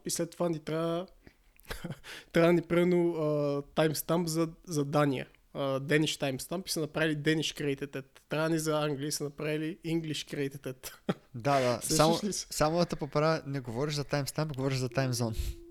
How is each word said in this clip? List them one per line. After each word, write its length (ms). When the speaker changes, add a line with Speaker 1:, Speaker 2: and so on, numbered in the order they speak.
Speaker 1:
и 40
след 220
това 180
ни 100
трябва, 480
<laughs> 640
трябва 220
ни, 80
примерно, 520
а, 480
таймстамп 680
за, 220
за 200
Дания, 420
а, 220
Danish 580
timestamp 300
и 40
са 80
направили 380
Danish 440
created 280
at. 160
Трябва 200
ни 100
за 200
Англия 280
и 40
са 120
направили 640
English 500
created 380
at. 180
<laughs> 80
Speaker 2:
Да, 240
да. 220
Speaker 1:
Сещаш 160
Speaker 2:
Само, 260
Speaker 1:
ли 100
се? 160
Speaker 2:
само 280
да 80
те 100
поправя, 500
не 140
говориш 340
за 120
timestamp, 500
говориш 220
за 120
time 220
zone. 260